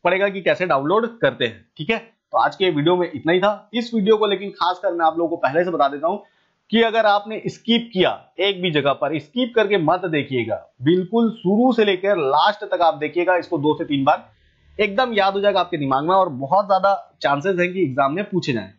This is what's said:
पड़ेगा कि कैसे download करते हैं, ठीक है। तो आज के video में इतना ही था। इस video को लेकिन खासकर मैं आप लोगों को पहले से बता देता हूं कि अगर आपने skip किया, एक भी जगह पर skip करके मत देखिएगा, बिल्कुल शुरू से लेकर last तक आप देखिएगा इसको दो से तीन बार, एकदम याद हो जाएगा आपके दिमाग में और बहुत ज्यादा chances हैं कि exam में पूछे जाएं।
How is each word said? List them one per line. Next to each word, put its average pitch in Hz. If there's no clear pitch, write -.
पड़ेगा 190
कि 196
कैसे 170
download 170
करते 131
हैं, 104
ठीक 156
है। 226
तो -
आज 143
के 185
video 160
में 175
इतना 151
ही 180
था। 202
इस 233
video 214
को 214
लेकिन 202
खासकर 180
मैं 170
आप 160
लोगों 170
को 165
पहले 151
से 185
बता 143
देता 143
हूं 190
कि 226
अगर 220
आपने 208
skip 233
किया, 170
एक 190
भी 180
जगह 143
पर 151
skip 240
करके 208
मत 170
देखिएगा, 127
बिल्कुल 185
शुरू 226
से 226
लेकर 196
last 156
तक 185
आप 160
देखिएगा 165
इसको 170
दो 151
से 156
तीन 139
बार, 165
एकदम 214
याद 196
हो 202
जाएगा 202
आपके 175
दिमाग 139
में 180
और 190
बहुत 175
ज्यादा 196
chances 147
हैं 180
कि 185
exam 139
में 196
पूछे 160
जाएं। 101